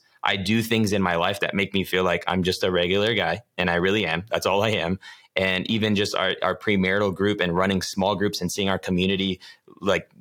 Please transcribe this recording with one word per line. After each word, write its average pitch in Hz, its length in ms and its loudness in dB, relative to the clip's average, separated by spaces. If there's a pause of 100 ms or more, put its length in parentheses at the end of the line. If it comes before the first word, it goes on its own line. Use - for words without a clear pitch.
(220)
I 101 140 2
do 104 240 0
things 110 320 2
in 101 80 2
my 87 160 2
life 92 240 0
that - 140 -4
make 95 180 -2
me 95 120 0
feel 92 200 0
like 87 220 0
I'm 90 160 0
just 90 200 0
a 95 80 2
regular 95 440 2
guy, 90 260 -2 (160)
and 90 140 0
I 85 60 2
really 95 280 2
am. 82 260 -2
That's 82 140 -2
all 101 180 2
I 110 80 2
am. 92 280 -2 (360)
And 95 360 0
even 107 260 2
just 101 180 0
our, 92 280 0
our 92 120 0
premarital 98 600 0
group 101 260 0
and 87 160 0
running 95 240 2
small 101 340 -2
groups 101 280 -2
and 90 100 -4
seeing 98 160 -2
our 92 100 0
community, 95 640 -2 (400)
like, 92 300 0 (100)